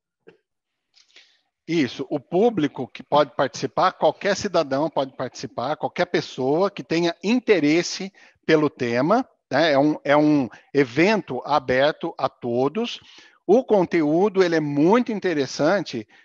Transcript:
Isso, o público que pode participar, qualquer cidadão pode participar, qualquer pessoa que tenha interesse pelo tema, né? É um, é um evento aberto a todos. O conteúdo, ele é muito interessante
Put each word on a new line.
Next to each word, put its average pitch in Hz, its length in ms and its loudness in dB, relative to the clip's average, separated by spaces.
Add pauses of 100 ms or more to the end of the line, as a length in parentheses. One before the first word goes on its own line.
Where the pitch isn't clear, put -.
(1700)
Isso, 147 440 -2
o 147 100 -4
público 175 680 -2
que - 160 -18
pode 143 320 0
participar, 151 580 -2
qualquer 185 440 0
cidadão 156 540 -2
pode 135 260 -6
participar, 135 600 -8
qualquer - 280 -4
pessoa 160 680 -2
que - 120 -12
tenha 165 420 -2
interesse 185 880 0 (320)
pelo 151 240 2
tema, 135 580 -2 (240)
né? 151 220 2
É 135 60 2
um, 151 260 2
é 143 120 2
um 151 320 2 (260)
evento 143 680 0
aberto 143 720 0
a 135 100 -2
todos. 139 720 -4 (460)
O 233 180 4
conteúdo, 180 800 2
ele 170 140 0
é 160 40 2
muito 160 520 2
interessante 151 960 -2 (180)